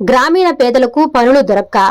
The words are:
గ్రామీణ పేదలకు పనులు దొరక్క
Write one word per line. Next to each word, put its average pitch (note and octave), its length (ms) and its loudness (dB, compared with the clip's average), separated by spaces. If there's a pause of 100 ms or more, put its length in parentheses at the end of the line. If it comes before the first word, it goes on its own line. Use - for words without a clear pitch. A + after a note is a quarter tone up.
గ్రామీణ D#4 480 0
పేదలకు C4 680 0
పనులు B3+ 240 2
దొరక్క G3+ 380 -2 (120)